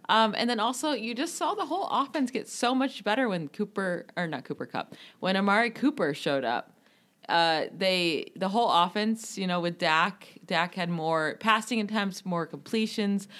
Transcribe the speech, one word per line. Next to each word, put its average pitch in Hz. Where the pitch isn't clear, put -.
Um, 220
and 240
then 240
also, 254
you 226
just 330
saw 339
the 403
whole 359
offense 269
get -
so 247
much 262
better 226
when 170
Cooper, 196
or 180
not 147
Cooper 127
Kupp, -
when 190
Amari 202
Cooper 226
showed 139
up. 113
Uh, 165
they, 180
the 185
whole 214
offense, 208
you 190
know, 180
with 170
Dak, 170
Dak 175
had 175
more 160
passing 220
attempts, 202
more 170
completions, 202